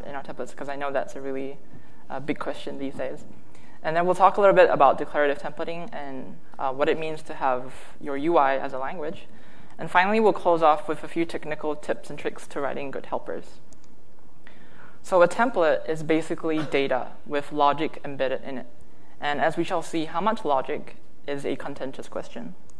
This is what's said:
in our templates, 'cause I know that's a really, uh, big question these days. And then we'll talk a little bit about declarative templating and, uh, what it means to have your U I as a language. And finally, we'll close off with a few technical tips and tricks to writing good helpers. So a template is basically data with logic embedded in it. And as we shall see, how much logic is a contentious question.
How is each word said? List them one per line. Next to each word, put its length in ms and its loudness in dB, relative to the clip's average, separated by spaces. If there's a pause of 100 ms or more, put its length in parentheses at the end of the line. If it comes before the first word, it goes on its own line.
in 80 -6
our 80 -4
templates, 320 -4
'cause 140 -4
I 80 -4
know 160 -2
that's 240 -2
a 60 -4
really, 360 -4 (520)
uh, 100 -4
big 180 -2
question 420 -4
these 160 -4
days. 280 -4 (580)
And 140 0
then 100 4
we'll 80 4
talk 220 6
a 60 4
little 140 8
bit 140 10
about 280 6
declarative 420 2
templating 540 -4
and, 440 -4 (220)
uh, 140 0
what 160 2
it 100 2
means 240 -4
to 120 -6
have 380 0 (280)
your 160 -2
U 200 4
I 200 6
as 160 -2
a 40 -2
language. 480 -4 (540)
And 100 -2
finally, 300 4
we'll 140 6
close 280 4
off 280 4
with 140 -2
a 40 -4
few 180 0
technical 500 -2
tips 340 -2
and 100 -4
tricks 280 -4
to 120 -2
writing 320 -2
good 140 -4
helpers. 560 -4 (1400)
So 200 6
a 80 8
template 580 2
is 160 -2
basically 560 0
data 520 0 (140)
with 280 -2
logic 500 2
embedded 400 -2
in 140 -4
it. 100 -4 (540)
And 180 0
as 160 2
we 80 0
shall 180 0
see, 240 -2
how 140 -2
much 240 0
logic 540 0 (280)
is 200 -2
a 100 0
contentious 540 -4
question. 440 -4 (260)